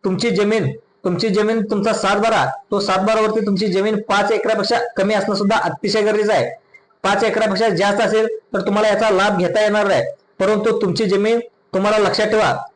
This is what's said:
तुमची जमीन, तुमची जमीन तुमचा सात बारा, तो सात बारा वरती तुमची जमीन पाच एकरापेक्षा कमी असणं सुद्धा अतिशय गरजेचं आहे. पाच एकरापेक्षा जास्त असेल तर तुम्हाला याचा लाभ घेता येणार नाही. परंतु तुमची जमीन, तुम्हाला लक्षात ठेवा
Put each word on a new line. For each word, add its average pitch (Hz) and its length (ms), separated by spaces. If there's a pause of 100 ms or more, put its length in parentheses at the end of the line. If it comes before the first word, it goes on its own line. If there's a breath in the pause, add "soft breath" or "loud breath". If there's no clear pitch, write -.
तुमची 208 280
जमीन, 202 380 (340)
तुमची 185 260
जमीन 214 340
तुमचा 208 300
सात 202 240
बारा, 208 280 (260)
तो 202 80
सात - 200
बारा 220 220
वरती 220 240
तुमची 202 220
जमीन 202 340
पाच 202 300
एकरापेक्षा 208 460 (200)
कमी 196 160
असणं 202 220
सुद्धा 208 280
अतिशय 185 380
गरजेचं 208 320
आहे. 139 160 (540 soft breath)
पाच 190 200
एकरापेक्षा 214 480
जास्त 202 300
असेल 220 260 (260)
तर 196 80
तुम्हाला 208 260
याचा 214 240
लाभ 196 260
घेता 180 240
येणार 208 260
नाही. 160 160 (360)
परंतु 214 420
तुमची 208 240
जमीन, 208 340 (340)
तुम्हाला 208 260
लक्षात 208 280
ठेवा 208 260 (220)